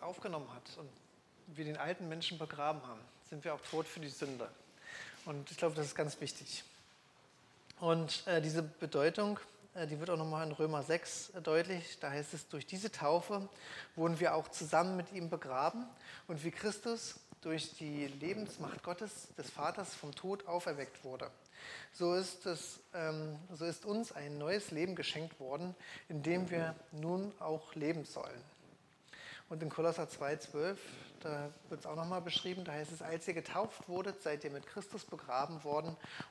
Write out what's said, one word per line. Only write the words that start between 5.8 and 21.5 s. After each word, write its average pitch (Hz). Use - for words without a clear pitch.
ist 139
ganz 151
wichtig. -
Und, 165
äh, 170
diese 156
Bedeutung, 165
äh, 170
die 147
wird 170
auch 170
nochmal 160
in 151
Römer 156
sechs -
deutlich. 170
Da 147
heißt 147
es, 156
„Durch 143
diese 196
Taufe 175
wurden 165
wir 160
auch 156
zusammen 175
mit 175
ihm 170
begraben 165
und 156
wie 165
Christus -
durch 160
die 147
Lebensmacht 175
Gottes, 180
des 139
Vaters, 170
vom 147
Tod 190
auferweckt 170
wurde. 127